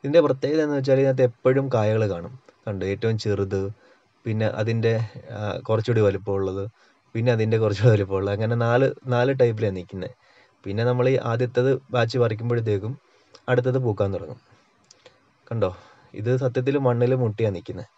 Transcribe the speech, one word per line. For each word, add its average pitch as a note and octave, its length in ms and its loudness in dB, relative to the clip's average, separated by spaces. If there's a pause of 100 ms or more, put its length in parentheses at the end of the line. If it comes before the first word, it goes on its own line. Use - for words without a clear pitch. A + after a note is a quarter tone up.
ഇതിൻ്റെ E3+ 160 6
പ്രത്യേകത C#3+ 420 0
എന്ന് D3 160 0
വെച്ചാൽ C3+ 220 4
ഇതിനകത്ത് C3 280 2
എപ്പോഴും C3 440 0
കായകൾ A2 380 2
കാണും. F2 220 -8 (300)
കണ്ടോ, F#2+ 240 -6
ഏറ്റവും A2 320 -2
ചെറുത്, G2 420 -2 (640)
പിന്നെ A2 220 -2 (140)
അതിൻ്റെ, A2+ 320 0 (380)
ആ, G#2 100 -12 (260)
കുറച്ചുകൂടി A2 400 2
വലിപ്പമുള്ളത്, G2 580 -2 (500)
പിന്നെ A2+ 180 0
അതിൻ്റെ A2 260 2
കുറച്ചുകൂടി G#2+ 360 4
വലിപ്പമുള്ളത്, G2 400 0
അങ്ങനെ A2 300 -2
നാല്, B2 240 2 (180)
നാല് B2 320 0
ടൈപ്പിലാണ് G#2+ 380 2
നിൽക്കുന്നത്. F#2 380 -10 (500)
പിന്നെ G#2 200 -4
നമ്മൾ B2 240 2
ഈ C3 140 2
ആദ്യത്തേത് B2 500 0 (180)
batch A#2+ 280 0
പറിക്കുമ്പോഴത്തേക്കും A2 760 0 (560)
അടുത്തത് B2 300 2
പൂക്കാൻ G#2 340 0
തുടങ്ങും. E2 280 -10 (1040)
കണ്ടോ, G#2 240 -2 (440)
ഇത് G#2+ 220 -4
സത്യത്തിൽ C3 420 -2
മണ്ണിൽ B2 360 2
മുട്ടിയാണ് A2 420 0
നിൽക്കുന്നത് F2+ 420 -12